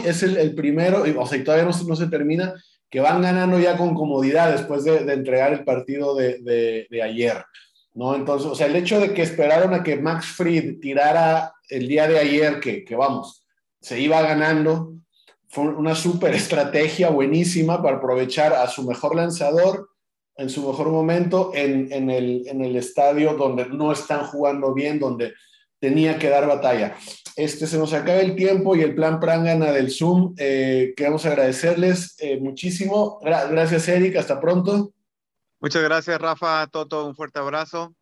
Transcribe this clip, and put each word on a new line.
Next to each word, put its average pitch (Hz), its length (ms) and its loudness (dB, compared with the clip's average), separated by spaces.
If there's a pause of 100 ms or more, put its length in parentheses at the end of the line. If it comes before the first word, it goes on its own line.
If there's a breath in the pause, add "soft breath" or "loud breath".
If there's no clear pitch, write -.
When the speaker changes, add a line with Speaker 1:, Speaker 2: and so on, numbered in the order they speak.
Speaker 1:
es 170 180 -2
el, 185 140 2
el 156 180 2
primero, 160 500 2
y, 151 60 0
o 127 160 -2
sea, 139 100 -4
y 131 60 -4
todavía 156 220 2
no 180 80 0
se, 175 120 -4
no 165 100 -2
se 165 120 -2
termina, 165 480 -2 (340 loud breath)
que 131 100 -4
van 160 220 4
ganando 180 380 2
ya 175 180 2
con 175 160 2
comodidad 151 580 2
después 143 320 -2
de, 156 200 4
de 143 100 0
entregar 131 400 2
el 143 100 -6
partido 139 520 -2
de, 127 260 0
de, 117 480 -2
de 117 140 -4
ayer, 110 400 -2 (500 soft breath)
¿no? 127 220 -4
Entonces, 139 340 -4
o 135 60 -6
sea, 147 120 0
el 147 80 2
hecho 180 240 2
de 202 140 2
que 175 80 -2
esperaron 165 520 2
a 170 100 0
que 147 140 -2
Max 165 300 -4
Fried 165 520 -2
tirara 160 760 2 (160)
el 127 180 -6
día 151 200 2
de 160 120 4
ayer, 147 400 2
que, 104 240 -6
que 117 120 -10
vamos, 127 500 -2 (340)
se 123 200 -10
iba 156 220 2
ganando, 156 720 0 (560 soft breath)
fue 143 160 -4
una 156 280 0
súper 175 400 0
estrategia 156 760 0
buenísima 165 720 2
para 139 140 2
aprovechar 127 560 0
a 123 140 2
su 127 200 -6
mejor 147 280 -2
lanzador 170 760 0 (480)
en 135 120 -6
su 139 160 -6
mejor 143 240 -2
momento 175 640 0
en, 135 380 -2
en 135 180 -4
el, 123 380 -2
en 135 160 -6
el 127 140 -2
estadio 147 560 2
donde 127 340 -2
no 151 240 -2
están 143 340 -4
jugando 139 480 -2
bien, 147 240 -2
donde 120 360 -4 (480 soft breath)
tenía 156 360 2
que 156 120 0
dar 143 180 4
batalla. 123 480 0 (400 loud breath)
Este, 151 320 -4
se 165 100 -2
nos 156 160 0
acaba 175 260 2
el 185 160 2
tiempo 190 400 2
y 165 60 4
el 151 140 2
plan 160 240 0
Prangana 165 520 2
del 135 200 2
Zoom. 180 460 2
Eh, 131 580 0
queremos 151 300 -2
agradecerles, 165 920 0
eh, 139 200 -4
muchísimo. 185 840 -4
Gra-, 147 280 0
gracias, 160 400 0
Eric. 185 260 2
Hasta 143 240 -2
pronto. 185 540 0 (640)
Speaker 2:
Muchas 147 240 -2
gracias, 156 380 0
Rafa. 160 460 -2
Toto, 151 380 -6
un 143 100 -10
fuerte 151 240 -12
abrazo. 160 640 -8